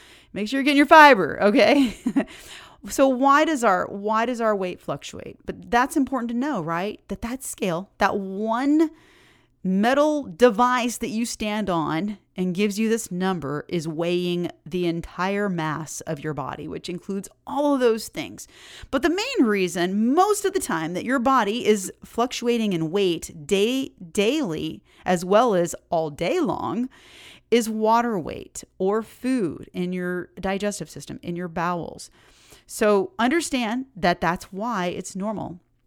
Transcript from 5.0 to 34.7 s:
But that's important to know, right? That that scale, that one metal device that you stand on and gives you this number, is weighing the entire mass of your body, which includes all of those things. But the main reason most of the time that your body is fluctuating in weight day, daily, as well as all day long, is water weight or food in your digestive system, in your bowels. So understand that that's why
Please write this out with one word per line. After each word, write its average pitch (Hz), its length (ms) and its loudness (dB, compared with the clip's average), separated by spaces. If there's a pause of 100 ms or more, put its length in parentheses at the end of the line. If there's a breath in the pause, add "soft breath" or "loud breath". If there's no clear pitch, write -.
But - 280 -12
that's 247 240 2
important 254 320 -2
to 233 80 -6
know, 262 240 -2
right? 170 480 -6
That 190 140 -8
that 240 200 -8
scale, 185 560 -6
that 196 180 2
one 226 760 0 (720 soft breath)
metal 269 580 2
device 240 760 2
that 226 100 -4
you 220 180 -4
stand 214 420 -6
on 165 500 -2 (180)
and 185 180 -2
gives 202 240 0
you 220 100 0
this 226 220 -2
number, 175 560 -4
is 165 220 -4
weighing 175 640 -2 (120)
the 175 220 -4
entire 185 640 -4
mass 156 540 -6
of 147 200 -8
your 151 120 -6
body, 143 340 -8
which - 200 -10
includes 190 400 -8 (160)
all 285 300 0
of 269 60 2
those 226 260 2
things. 104 400 -12 (460 loud breath)
But 262 100 0
the 339 60 4
main 381 400 0
reason 196 640 0
most 403 300 4
of 381 80 0
the 381 80 -2
time 175 340 -4
that 180 100 -6
your 262 140 0
body 233 480 2
is 208 240 2 (140)
fluctuating 233 680 -2
in 160 200 -2
weight 170 560 -2
day, 233 420 0 (220)
daily, 202 720 -2 (200 soft breath)
as 180 200 0
well 208 320 4
as 170 180 0 (160)
all 160 200 -2
day 170 280 -2
long, 247 500 -2 (640 loud breath)
is 226 180 2
water 220 500 0
weight - 460 -10 (140)
or 202 240 0
food 240 680 -4
in 180 200 -4
your 180 360 -6 (120)
digestive 196 500 -4
system, - 320 -14
in 175 140 -6
your 180 120 -8
bowels. 170 640 -6 (560 soft breath)
So 208 520 2
understand 254 760 -2
that 175 260 0
that's 175 320 -2
why 196 340 -4